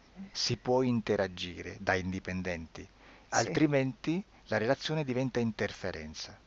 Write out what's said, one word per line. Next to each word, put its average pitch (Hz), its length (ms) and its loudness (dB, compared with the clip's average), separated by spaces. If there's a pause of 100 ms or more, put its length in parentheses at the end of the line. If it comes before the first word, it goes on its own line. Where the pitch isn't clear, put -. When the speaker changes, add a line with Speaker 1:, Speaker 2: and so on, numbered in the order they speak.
(320)
Speaker 1:
si - 240 -2
può 123 260 4
interagire 90 1000 0
da 98 140 2
indipendenti, 92 920 -4 (400)
Speaker 2:
Sì. 113 280 2
Speaker 1:
altrimenti 147 680 2 (200)
la 107 140 0
relazione 135 460 0
diventa 127 360 0
interferenza. 95 1080 -4